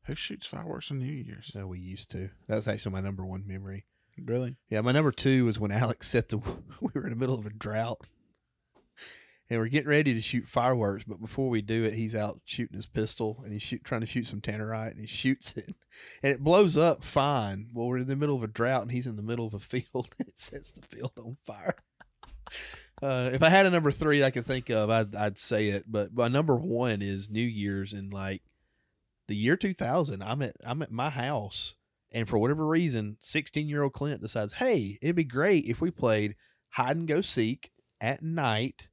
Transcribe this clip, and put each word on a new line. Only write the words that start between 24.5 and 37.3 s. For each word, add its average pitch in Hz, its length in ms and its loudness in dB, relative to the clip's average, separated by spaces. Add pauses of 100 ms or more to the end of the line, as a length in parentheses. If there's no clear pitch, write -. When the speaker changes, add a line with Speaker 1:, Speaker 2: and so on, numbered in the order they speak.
Speaker 2:
of, 107 200 4
I'd, 110 240 2
I'd 104 240 -2
say 107 300 2
it. 101 180 0
But 104 280 -2
my 120 120 2
number 139 300 4
one 113 440 0
is 101 300 -4
New 110 160 0
Year's 101 460 -2
in, 98 180 -8
like, 95 320 -6 (840)
the 107 80 -2
year 120 200 4
two 196 180 0
thousand. 139 480 0
I'm 120 200 -2
at, 117 220 -4
I'm 135 180 -4
at - 80 -8
my 120 180 -2
house, 131 680 -4 (360)
and 113 180 -2
for 117 100 2
whatever 147 280 2
reason, 131 540 2
sixteen-year-old 147 720 0
Clint 143 280 -4
decides, 107 340 -2
"Hey, 135 460 2
it'd 165 140 0
be 170 80 4
great 151 440 2
if 113 140 -2
we 175 120 0
played 107 420 2 (360)
hide 131 260 0
and 165 100 -4
go 156 140 2
seek 123 500 -2 (300)